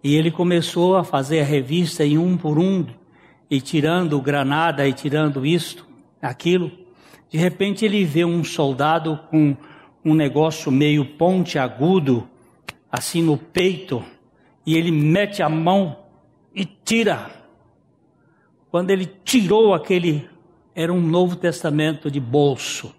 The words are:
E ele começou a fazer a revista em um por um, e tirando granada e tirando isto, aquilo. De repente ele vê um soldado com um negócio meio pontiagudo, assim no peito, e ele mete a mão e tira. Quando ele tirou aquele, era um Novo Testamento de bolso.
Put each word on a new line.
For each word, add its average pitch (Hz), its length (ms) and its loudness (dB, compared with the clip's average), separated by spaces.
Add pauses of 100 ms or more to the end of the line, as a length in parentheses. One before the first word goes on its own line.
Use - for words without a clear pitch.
E 143 100 2
ele 160 160 2
começou 175 680 0
a 170 80 0
fazer 143 340 -2
a 143 60 2
revista 151 580 -2
em 147 140 2
um 180 200 2
por 156 220 0
um, 185 260 0 (640)
e 139 120 0
tirando 156 580 0
granada 143 680 0
e 135 60 2
tirando 139 540 -2
isto, 165 420 -2 (340)
aquilo. 165 480 -2 (600)
De 156 80 -4
repente 196 480 0
ele 202 180 2
vê 165 220 2
um 170 180 0
soldado 151 760 0 (120)
com 151 260 4 (480)
um 156 100 4
negócio 151 560 0
meio 147 360 2
pontiagudo, 151 1200 0 (640)
assim 165 300 -4
no 156 160 2
peito, 175 680 -4 (600)
e 156 100 0
ele 170 160 0
mete 175 500 0
a 151 60 0
mão 165 500 0 (560)
e 196 120 -6
tira. 208 680 -2 (1400)
Quando 180 200 -2
ele 190 160 0
tirou 208 680 2
aquele, 165 560 0 (460)
era 170 180 -2
um 180 80 0
Novo 175 340 2
Testamento 156 720 -2
de 139 120 -4
bolso. 135 760 -2